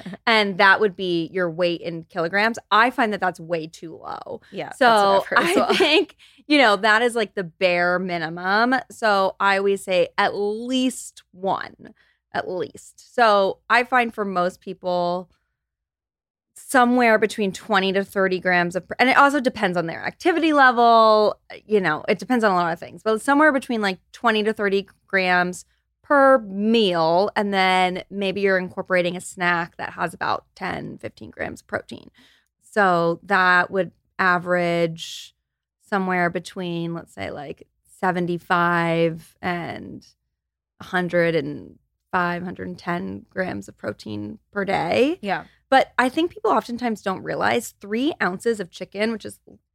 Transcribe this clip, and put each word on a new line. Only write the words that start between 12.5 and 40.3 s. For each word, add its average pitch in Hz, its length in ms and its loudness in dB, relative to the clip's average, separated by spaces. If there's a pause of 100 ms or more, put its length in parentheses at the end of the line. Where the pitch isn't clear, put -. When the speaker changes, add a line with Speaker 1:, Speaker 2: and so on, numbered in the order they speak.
Speaker 2:
So 202 440 2 (100)
I 233 140 2
find 240 300 0
for 214 120 -4
most 185 340 -2
people, 180 680 -4 (1300)
somewhere 240 640 4
between 214 340 -2
twenty 190 420 0
to 196 100 0
thirty 190 360 0
grams 175 360 0
of, 180 80 -6 (160)
and 247 100 4
it - 80 4
also 277 220 4
depends 214 380 -2
on 170 80 -2
their 165 180 -10
activity 330 500 0
level, 226 840 6 (260)
you 208 140 0
know, 156 280 -2
it 202 120 0
depends 233 240 -2
on 208 80 4
a 185 40 2
lot 170 180 0
of 170 60 -10
things, 143 240 -18
but 220 180 -2
somewhere 294 300 4
between, 240 300 -2
like, 196 180 -2 (120)
twenty 220 320 0
to 214 100 -2
thirty 196 340 -2 (200)
grams 180 580 0 (360)
per 269 380 6
meal. 196 960 2
And 202 180 -2
then 185 560 2
maybe 196 320 -4
you're 196 160 2
incorporating 180 600 -2
a 185 40 -12
snack 175 560 -4
that 170 160 -10
has 175 200 -6
about - 320 -6 (100)
ten, - 420 -10
fifteen - 340 -16
grams - 300 -10
of - 60 -20
protein. - 420 -10 (520)
So 170 600 2
that 180 480 2
would 185 200 -2 (280)
average 175 1160 -2 (460)
somewhere 185 480 -2
between, 170 640 -6
let's - 200 -12
say, - 160 -10
like, 147 380 -14 (320)
seventy-five 170 1400 0
and 175 640 -10 (760)